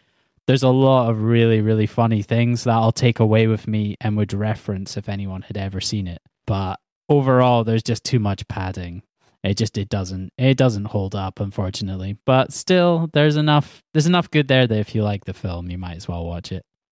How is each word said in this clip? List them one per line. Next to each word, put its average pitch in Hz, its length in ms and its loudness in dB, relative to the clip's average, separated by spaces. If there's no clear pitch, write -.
there's 127 160 2
a 127 80 4
lot 131 400 4
of 107 100 -2
really, 113 400 4
really 107 260 2
funny 113 360 0
things 117 420 0
that 120 80 2
I'll 113 200 2
take 120 280 0
away 110 260 4
with 110 220 -2
me 107 320 -4
and 107 160 -2
would 104 160 -2
reference 101 640 -6
if 101 100 -10
anyone 98 360 -8
had 101 160 -10
ever 95 240 -6
seen 101 240 -4
it. 85 160 -10
But 113 300 -2
overall, 127 520 4
there's 113 200 0
just 117 220 -4
too 127 140 0
much 101 300 -2
padding. 90 540 -8
It 98 140 -2
just, 107 180 -4
it 101 140 -6
doesn't, 95 480 -6
it 131 180 4
doesn't 110 300 0
hold 98 280 -4
up, 95 260 -6
unfortunately. 98 840 -6
But 131 300 0
still, 175 580 0
there's 151 240 2
enough, 151 460 2
there's 156 140 2
enough 175 240 2
good 147 180 2
there 131 180 4
that 110 120 0
if - 160 -4
you 110 80 0
like 101 240 -4
the 95 80 -8
film, 87 360 -8
you 87 60 -8
might 87 220 -10
as - 100 -14
well 85 160 -6
watch 85 280 -8
it. 92 120 -10